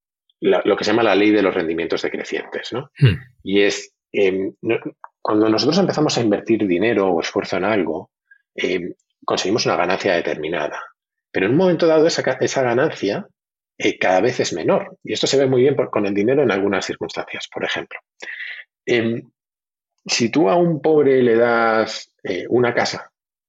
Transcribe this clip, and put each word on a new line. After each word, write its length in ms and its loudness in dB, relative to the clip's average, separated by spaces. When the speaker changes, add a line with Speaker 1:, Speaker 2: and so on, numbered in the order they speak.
Speaker 1:
la, 240 2
lo 100 4
que 80 -4
se 80 0
llama 120 2
la 120 4
ley 160 4
de 100 4
los 120 2
rendimientos 480 -2
decrecientes, 720 -8
¿no? 260 -8
Speaker 2:
Hmm. 160 4
Speaker 1:
Y 180 2
es, 320 -2
em, 500 0
no, 160 -2
cuando 280 2
nosotros 300 2
empezamos 380 0
a 40 0
invertir 460 0
dinero 420 2
o 120 2
esfuerzo 360 -4
en 80 -2
algo, 460 -2
em, 380 -4
conseguimos 400 -2
una 100 2
ganancia 380 0
determinada. 680 -4
Pero 160 0
en 60 2
un 40 4
momento 300 2
dado 200 4
esa 160 -2
ca-, 160 -2
esa 240 -2
ganancia, 640 -2
eh, 220 -2
cada 220 2
vez 180 0
es 140 -2
menor. 500 -2
Y 100 -10
esto 140 -2
se 100 0
ve 80 4
muy 160 2
bien 140 4
por, 160 -2
con 140 -2
el 80 -2
dinero 280 2
en 100 2
algunas 340 0
circunstancias, 680 -10
por 120 -6
ejemplo. 340 -8
Em, 360 0
si 260 -2
tú 180 2
a 60 2
un 260 2
pobre 400 4
le 140 4
das, 760 2
eh, 260 -6
una 240 2
casa, 380 -4